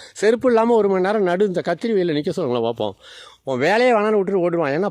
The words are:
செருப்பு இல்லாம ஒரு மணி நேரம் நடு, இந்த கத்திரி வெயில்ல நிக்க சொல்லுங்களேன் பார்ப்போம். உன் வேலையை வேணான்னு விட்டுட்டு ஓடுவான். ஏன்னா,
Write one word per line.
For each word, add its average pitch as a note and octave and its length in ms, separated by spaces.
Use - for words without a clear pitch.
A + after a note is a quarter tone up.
செருப்பு A3+ 340
இல்லாம A#3 260
ஒரு G#3 160
மணி F#3 120
நேரம் G3+ 220
நடு, F#3 220
இந்த F3+ 200
கத்திரி F3+ 260
வெயில்ல F3 260
நிக்க D3+ 120
சொல்லுங்களேன் B2 460
பார்ப்போம். G#2+ 200
உன் C3 160
வேலையை A3+ 360
வேணான்னு G#3+ 200
விட்டுட்டு F#3+ 340
ஓடுவான். E3+ 200
ஏன்னா, D#3+ 220